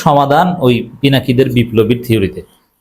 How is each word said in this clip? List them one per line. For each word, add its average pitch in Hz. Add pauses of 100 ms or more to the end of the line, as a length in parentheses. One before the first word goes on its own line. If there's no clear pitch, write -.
সমাধান 143 (180)
ওই 123 (240)
পিনাকিদের 131
বিপ্লবীর 117
থিওরিতে। 110 (400)